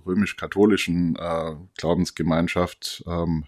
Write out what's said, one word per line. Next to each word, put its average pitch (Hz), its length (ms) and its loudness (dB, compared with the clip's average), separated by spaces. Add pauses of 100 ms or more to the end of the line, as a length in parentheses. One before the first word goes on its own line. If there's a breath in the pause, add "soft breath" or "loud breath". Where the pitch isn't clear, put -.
römisch-katholischen, 92 1080 2
äh, 82 360 -4 (240)
Glaubensgemeinschaft, 87 1300 -2
ähm, 85 420 -2